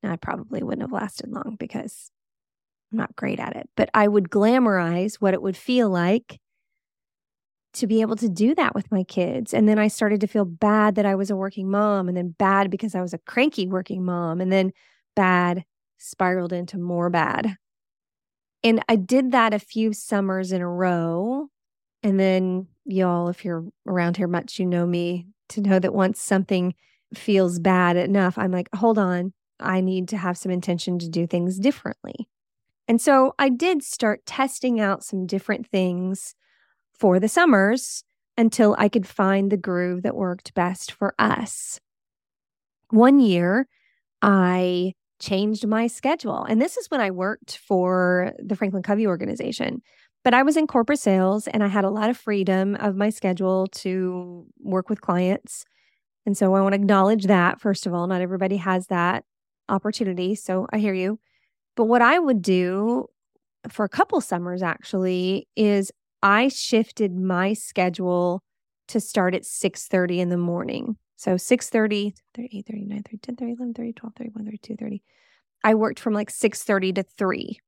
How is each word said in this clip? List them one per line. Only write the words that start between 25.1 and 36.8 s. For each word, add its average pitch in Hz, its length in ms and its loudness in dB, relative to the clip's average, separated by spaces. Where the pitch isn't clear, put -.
to - 120 -6
know 196 180 4
that 185 140 -2
once 196 280 0
something 180 520 0
feels 185 460 2
bad 180 380 4
enough, 185 400 2
I'm 185 140 0
like, 180 240 -4
"Hold 214 220 2
on, 180 360 0
I 185 220 0
need 185 280 -2
to 214 80 -4
have 180 200 -4
some 185 140 -6
intention 180 480 -4
to 170 100 -8
do 170 180 -2
things 180 320 -2
differently." - 680 -4
And 233 140 4
so 269 380 6
I 277 100 4
did 302 340 0
start - 420 -4
testing 254 540 -2
out 196 240 0
some 190 220 -6
different 196 420 -6
things 185 680 -2